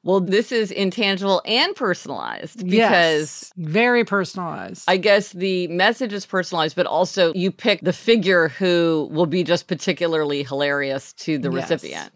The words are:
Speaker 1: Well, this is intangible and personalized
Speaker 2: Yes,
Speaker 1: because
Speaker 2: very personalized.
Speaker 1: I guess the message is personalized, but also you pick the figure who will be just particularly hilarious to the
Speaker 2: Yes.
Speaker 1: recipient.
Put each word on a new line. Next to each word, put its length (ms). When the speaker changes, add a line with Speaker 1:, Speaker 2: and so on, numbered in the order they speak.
Speaker 1:
Well, 160
this 320
is 200
intangible 720
and 300
personalized 880
Speaker 2:
Yes, 880
Speaker 1:
because 180
Speaker 2:
very 340
personalized. 840
Speaker 1:
I 100
guess 340
the 360
message 440
is 140
personalized, 500
but 120
also 480
you 160
pick 300
the 120
figure 540
who 640
will 160
be 160
just 240
particularly 760
hilarious 720
to 240
the 140
Speaker 2:
Yes. 180
Speaker 1:
recipient. 460